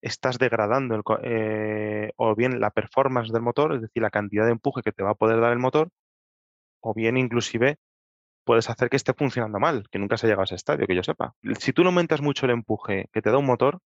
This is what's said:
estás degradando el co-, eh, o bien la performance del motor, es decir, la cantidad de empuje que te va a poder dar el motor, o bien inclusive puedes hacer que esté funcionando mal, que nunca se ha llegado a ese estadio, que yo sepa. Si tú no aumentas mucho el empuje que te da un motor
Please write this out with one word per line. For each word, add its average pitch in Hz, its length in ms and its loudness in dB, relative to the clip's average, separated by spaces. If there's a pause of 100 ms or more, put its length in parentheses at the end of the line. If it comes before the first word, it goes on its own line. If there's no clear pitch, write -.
estás 123 360 -4
degradando 117 580 0
el 107 80 -4
co-, 107 180 0
eh, 107 960 -4
o 110 180 2
bien 123 240 0
la 107 120 0
performance 120 600 0
del 117 120 0
motor, 143 320 0
es 117 60 -4
decir, 113 200 -4
la 107 80 0
cantidad 104 360 0
de 117 60 4
empuje 120 300 -2
que 107 100 -4
te - 120 -6
va 101 80 0
a 107 40 0
poder 113 240 2
dar 117 140 4
el 120 60 -2
motor, 151 300 2 (920)
o 110 120 -6
bien 113 220 0
inclusive 120 640 0 (680)
puedes 113 240 4
hacer 117 200 -2
que 139 80 0
esté 131 160 0
funcionando 117 460 -2
mal, 131 300 0
que - 100 -8
nunca 101 180 -2
se - 80 -4
ha - 20 6
llegado 98 140 4
a 95 40 2
ese 90 100 -8
estadio, 143 300 -2
que 92 100 0
yo 90 80 0
sepa. - 300 -4 (260)
Si - 120 -2
tú 170 120 4
no 185 60 6
aumentas 170 300 2
mucho 143 260 -2
el 123 60 4
empuje 107 600 -4
que 110 80 -2
te 107 100 2
da 127 60 4
un 143 80 2
motor 135 340 2 (100)